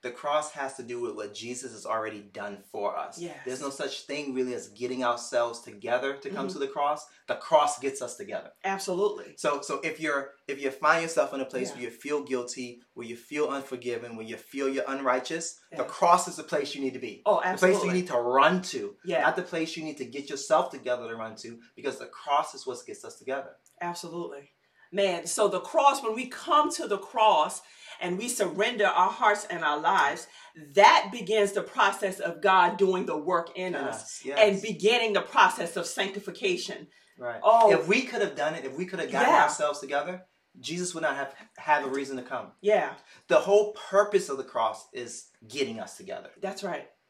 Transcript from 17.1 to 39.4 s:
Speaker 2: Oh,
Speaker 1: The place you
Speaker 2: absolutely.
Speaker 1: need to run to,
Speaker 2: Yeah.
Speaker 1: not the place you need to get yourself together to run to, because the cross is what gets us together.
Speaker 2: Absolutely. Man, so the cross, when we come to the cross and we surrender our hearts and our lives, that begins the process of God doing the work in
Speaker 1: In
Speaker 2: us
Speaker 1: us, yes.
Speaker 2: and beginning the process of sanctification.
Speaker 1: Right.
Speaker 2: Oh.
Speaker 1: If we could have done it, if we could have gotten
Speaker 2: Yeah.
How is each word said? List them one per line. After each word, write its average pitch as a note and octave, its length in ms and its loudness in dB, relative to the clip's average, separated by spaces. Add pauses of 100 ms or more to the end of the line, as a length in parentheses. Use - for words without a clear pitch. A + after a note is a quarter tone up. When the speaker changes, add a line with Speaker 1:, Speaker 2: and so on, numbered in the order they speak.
Speaker 2:
Oh, G3+ 100 6
Speaker 1:
The - 60 2
place F#3 200 0
you F#3 140 8
Speaker 2:
absolutely. - 180 0
Speaker 1:
need F3+ 140 0
to C3 120 0
run C#3+ 440 6
to, G#2 420 -8
Speaker 2:
Yeah. - 160 0
Speaker 1:
not D#3+ 160 4
the F3+ 60 -4
place D#3+ 340 -4
you D#3+ 80 -8
need D3 140 -10
to B2+ 60 -6
get C3+ 240 -12
yourself C3+ 400 2
together B2 380 -4
to A2+ 80 -8
run A2 220 -10
to, A#2 240 -16 (160)
because C3 220 -6
the A#2+ 80 -14
cross - 460 -2
is C3+ 140 -12
what B2 180 -10
gets A2 200 -14
us - 120 -16
together. C3+ 380 -8 (240)
Speaker 2:
Absolutely. E3+ 680 -8 (420)
Man, F3+ 360 0
so G#3 200 2
the F#3 140 0
cross, C#4 420 4
when A3+ 100 -4
we B3 140 -6
come D4+ 460 2
to - 140 -6
the G3+ 120 -2
cross - 600 2 (380)
and F3+ 180 -4
we A#3 100 -6
surrender G#3 580 0
our F3+ 240 4
hearts G3+ 400 2
and E3 140 -6
our D3 160 0
lives, D#3+ 480 2 (480)
that G3+ 360 8
begins G3+ 420 0
the F#3 100 -2
process G3 560 0
of D#3+ 220 -6
God F#3+ 360 6
doing F#3 300 2
the D#3 100 -2
work E3 380 0
in F#3 180 -6
Speaker 1:
In - 20 -6
Speaker 2:
us C3+ 280 -6
Speaker 1:
us, - 220 -14
yes. C#3 140 -4
Speaker 2:
and G3 220 6
beginning G#3+ 520 2
the F#3 80 2
process F3+ 560 2
of E3+ 100 -4
sanctification. F#3+ 1040 -6 (280)
Speaker 1:
Right. A#2+ 240 -8
Speaker 2:
Oh. A3+ 300 8
Speaker 1:
If E3+ 160 4
we A#3+ 160 2
could A3+ 180 -4
have - 140 -2
done D3 180 -2
it, D#3+ 120 -8
if B2+ 80 -6
we F3 120 -4
could F3+ 140 -8
have - 120 -4
gotten B3+ 220 4
Speaker 2:
Yeah. C#4+ 100 8